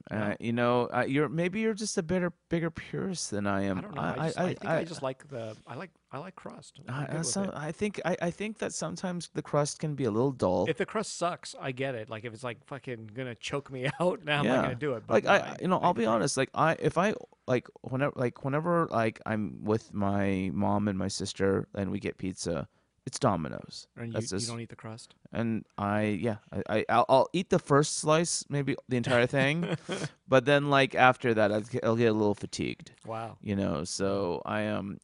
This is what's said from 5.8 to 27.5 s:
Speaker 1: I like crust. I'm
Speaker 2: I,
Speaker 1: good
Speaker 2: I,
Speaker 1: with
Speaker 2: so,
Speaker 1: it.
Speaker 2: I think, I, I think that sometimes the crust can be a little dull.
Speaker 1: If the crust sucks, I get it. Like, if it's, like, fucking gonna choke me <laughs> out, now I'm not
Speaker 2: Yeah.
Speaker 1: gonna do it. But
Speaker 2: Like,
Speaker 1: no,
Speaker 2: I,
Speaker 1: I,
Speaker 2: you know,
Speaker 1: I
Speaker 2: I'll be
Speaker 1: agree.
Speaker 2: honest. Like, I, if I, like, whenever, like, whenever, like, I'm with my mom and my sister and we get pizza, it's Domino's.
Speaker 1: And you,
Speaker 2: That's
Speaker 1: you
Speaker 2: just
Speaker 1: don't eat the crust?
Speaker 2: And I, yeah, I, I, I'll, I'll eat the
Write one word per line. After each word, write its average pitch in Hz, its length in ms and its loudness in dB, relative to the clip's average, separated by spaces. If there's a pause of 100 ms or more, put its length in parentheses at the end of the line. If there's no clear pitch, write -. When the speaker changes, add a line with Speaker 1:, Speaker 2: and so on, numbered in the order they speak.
Speaker 1:
I 127 60 -10
like 175 180 -12
crust. - 540 -16
I'm 123 60 -6
Speaker 2:
I, 147 100 -4
Speaker 1:
good - 80 -6
Speaker 2:
I, 156 60 -4
Speaker 1:
with 165 80 -4
Speaker 2:
so, 196 160 -2
Speaker 1:
it. 190 100 -4
Speaker 2:
I 151 180 -8
think, 208 320 -4
I, 170 200 0
I 175 80 0
think 214 260 -10
that - 160 -6
sometimes 175 640 -6
the 156 80 -4
crust 147 360 0
can 151 140 -4
be 135 120 -2
a 110 60 2
little 123 200 2
dull. 92 360 2
Speaker 1:
If 160 100 0
the 185 100 -2
crust - 300 -6
sucks, 170 440 -4
I 135 100 -4
get 131 220 -4
it. 110 160 -8
Like, 110 160 -8
if 113 80 -8
it's, 110 100 -12
like, 120 220 -8
fucking 113 480 -10
gonna 123 220 -8
choke - 360 -6
me 131 220 -4
<laughs> - 60 -10
out, 175 260 0
now 147 140 2
I'm - 80 4
not 247 80 4
Speaker 2:
Yeah. - 80 2
Speaker 1:
gonna 127 120 -2
do 135 180 -2
it. 110 120 -6
But 113 80 0
Speaker 2:
Like, 113 120 4
Speaker 1:
no, - 60 4
Speaker 2:
I, - 60 8 (140)
Speaker 1:
I, - 100 -12
Speaker 2:
you 156 60 0
know, 185 100 4
Speaker 1:
I - 80 0
Speaker 2:
I'll 175 80 4
be 226 100 0
Speaker 1:
agree. 220 120 4
Speaker 2:
honest. 170 220 0
Like, 131 180 0
I, 156 240 4
if - 180 0
I, 202 160 2 (320)
like, 127 220 0 (140)
whenever, 131 340 -2
like, 123 280 -2
whenever, 165 460 0
like, 113 380 0
I'm 95 360 -4
with 107 300 0
my 98 600 2
mom 101 320 2
and 95 100 0
my 92 100 -2
sister 98 680 0
and 95 160 -2
we 101 80 -4
get - 180 -4
pizza, 85 500 -4 (380)
it's - 140 -8
Domino's. 80 760 -2
Speaker 1:
And 117 120 -10
you, 117 40 -8
Speaker 2:
That's 110 220 -4
Speaker 1:
you 92 40 -2
Speaker 2:
just 117 120 -4
Speaker 1:
don't 117 100 -8
eat 117 80 -10
the 113 80 -18
crust? - 400 -16 (160)
Speaker 2:
And 113 320 -2 (140)
I, 104 420 0
yeah, 104 180 -2 (140)
I, 98 120 -4 (160)
I, - 100 0
I'll, 117 180 4
I'll 127 240 6
eat 185 180 -2
the 185 80 4